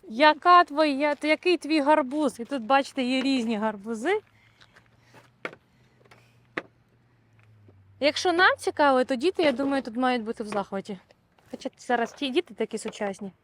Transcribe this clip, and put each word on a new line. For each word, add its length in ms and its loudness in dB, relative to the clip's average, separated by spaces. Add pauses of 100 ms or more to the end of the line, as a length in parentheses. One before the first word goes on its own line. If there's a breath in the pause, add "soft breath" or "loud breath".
Яка 600 4
твоя, 520 0
т-, 120 -6
який 300 2
твій 240 0
гарбуз? 580 0
І 60 -8
тут, 180 -6
бачите, 400 0
є 180 0
різні 360 -2
гарбузи. 600 -4 (3750 soft breath)
Якщо 340 0
нам 240 4
цікаво, 460 2
то 120 -2
діти, 280 -2
я 80 4
думаю, 320 -2
тут 120 -12
мають 280 -2
бути 200 -10
в 40 -8
захваті. 520 -8 (520)
Хоча 260 -12
зараз 360 -4
ті 160 -6
діти 240 -4
такі 240 -8
сучасні. 540 -10 (120)